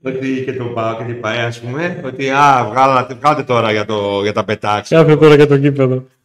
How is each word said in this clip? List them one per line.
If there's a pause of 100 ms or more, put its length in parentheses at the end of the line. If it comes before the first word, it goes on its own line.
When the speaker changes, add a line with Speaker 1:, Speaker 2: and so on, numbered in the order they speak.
Speaker 1:
ότι
και
τον
παοκ
και
την
παε,
ας
πούμε,
ότι,
«Α,
βγάλατε,
βγάλτε
τώρα
για
το,
για
τα
πετάξια».
Speaker 2:
Βγάλτε
τώρα
για
το
γήπεδο. (200)